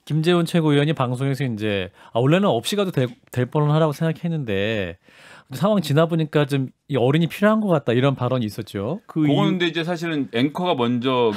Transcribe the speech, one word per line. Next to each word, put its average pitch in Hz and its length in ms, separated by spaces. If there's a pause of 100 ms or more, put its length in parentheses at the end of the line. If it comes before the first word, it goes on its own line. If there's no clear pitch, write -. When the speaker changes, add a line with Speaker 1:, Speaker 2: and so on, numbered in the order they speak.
Speaker 1:
김재원 170 420
최고위원이 151 460
방송에서 135 520
이제, 104 460 (220)
아, 113 80
원래는 165 280
없이 160 280
가도 196 160
될, 127 160 (240)
될 123 140
뻔하라고 151 460
생각했는데 113 1040 (540)
상황 196 280
지나 156 260
보니까 156 400
좀 135 220 (220)
이 139 60
어른이 143 300
필요한 214 340
것 208 80
같다, 151 240
이런 127 220
발언이 127 320
있었죠. 107 600
그 - 140
Speaker 2:
그거는 147 140
Speaker 1:
이유 - 160
Speaker 2:
근데 180 160
이제 160 180
사실은 165 480
앵커가 156 420
먼저 123 640